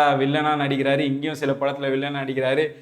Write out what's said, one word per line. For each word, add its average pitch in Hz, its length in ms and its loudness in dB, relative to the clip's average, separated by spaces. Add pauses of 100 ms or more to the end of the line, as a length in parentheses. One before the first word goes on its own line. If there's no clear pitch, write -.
(180)
வில்லனா 151 380 2
நடிக்கிறாரு, 139 440 0
இங்கேயும் 143 360 -2
சில 139 160 0
படத்துல 139 380 -2
வில்லனா 139 300 -2
நடிக்கிறாரு. 135 440 0 (180)